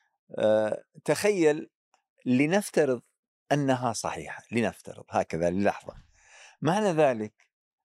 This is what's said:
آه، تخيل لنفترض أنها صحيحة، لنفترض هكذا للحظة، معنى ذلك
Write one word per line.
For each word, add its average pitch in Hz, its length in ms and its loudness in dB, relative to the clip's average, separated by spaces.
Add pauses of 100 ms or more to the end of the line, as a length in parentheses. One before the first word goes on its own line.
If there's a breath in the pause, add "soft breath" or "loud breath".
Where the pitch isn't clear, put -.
(380)
آه، 107 440 0 (220)
تخيل 156 640 0 (580)
لنفترض 143 760 2 (520)
أنها 131 400 0
صحيحة، - 500 -8 (100)
لنفترض - 580 -4
هكذا 87 400 0
للحظة، 95 440 -2 (680 soft breath)
معنى 185 320 0
ذلك 127 400 0 (520)